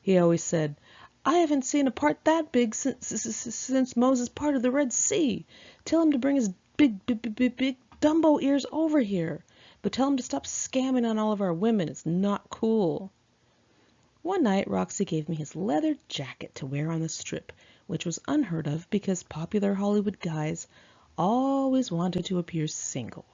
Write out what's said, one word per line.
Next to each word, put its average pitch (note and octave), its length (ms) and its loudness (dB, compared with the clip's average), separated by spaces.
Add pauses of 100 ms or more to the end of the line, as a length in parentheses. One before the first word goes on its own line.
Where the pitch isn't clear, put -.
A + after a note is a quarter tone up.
He F#3+ 140 4
always E3+ 260 6
said, D#3 340 -2 (500)
I D4+ 140 4
haven't D4 260 2
seen C#4+ 200 2
a C4 40 2
part D4 340 -2
that D#4 280 2
big A#3+ 220 2
since, - 380 -6
s-, A3+ 140 -6
s-, A3 200 -8
s-, A#3 80 -10
since C4 440 -2
Moses B3 320 2
parted C#4+ 320 -2
the B3+ 80 2
Red C4 240 0
Sea. - 500 0 (400)
Tell D#4+ 160 2
him D#4+ 120 4
to C#4 60 2
bring C4+ 180 2
his B3 120 2 (300)
big, A#3 260 4
big, A#3 160 -2
big, A3 160 -8
big, B3 220 0
big C4 180 -2 (240)
Dumbo D#4 420 4
ears C#4 300 2
over D#4 280 2
here, F3+ 440 -2 (380)
but G3 100 -2
tell C4 160 0
him C#4+ 80 2
to B3+ 60 -2
stop - 240 -6
scamming B3+ 600 -2
on A3 120 0
all G#3+ 140 0
of G3+ 100 -2
our F#3+ 100 0
women. F#3+ 380 2
It's - 160 -10
not F#3+ 420 0
cool. G3+ 640 0 (1120)
One F#4 200 0
night, G3+ 280 2
Roxy F#3+ 340 -2
gave D#3 240 -2
me D#3+ 80 -2
his D3+ 180 -8
leather C#4+ 420 0 (120)
jacket - 460 -10
to - 120 -10
wear C#3+ 240 -4
on E3 100 -2
the D#3+ 100 -4
Strip, - 420 -10 (340)
which E3 200 -6
was E3+ 200 -4
unheard F#3 400 -2
of D3+ 220 -4
because G3 340 -2
popular G3 520 -2
Hollywood G3+ 440 0
guys D#3 480 -4 (520)
always C4 760 2
wanted F3+ 320 0
to F3+ 140 -2
appear E3+ 280 -2
single. - 680 -8